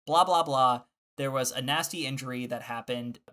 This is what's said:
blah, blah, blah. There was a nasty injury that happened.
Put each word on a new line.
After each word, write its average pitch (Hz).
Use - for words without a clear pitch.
blah, 165
blah, 180
blah. 131
There 139
was 131
a 131
nasty 156
injury 131
that 120
happened. 120